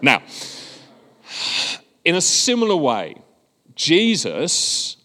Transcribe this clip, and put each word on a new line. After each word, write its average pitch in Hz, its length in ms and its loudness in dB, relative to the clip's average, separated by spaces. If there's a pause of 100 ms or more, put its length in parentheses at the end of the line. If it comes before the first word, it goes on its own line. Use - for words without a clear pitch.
Now, 123 200 4 (1800)
in 170 100 4
a 185 60 0
similar 226 560 2
way, 113 400 0 (580)
Jesus, 165 1300 0